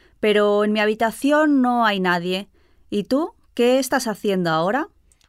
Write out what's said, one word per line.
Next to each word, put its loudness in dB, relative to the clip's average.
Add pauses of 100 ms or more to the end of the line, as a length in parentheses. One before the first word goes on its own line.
(200)
pero 2
en 0
mi 0
habitación 0
no 0
hay 0
nadie. -2 (400)
¿Y -4
tú? -2 (180)
¿Qué 2
estás -2
haciendo -2
ahora? -2 (400)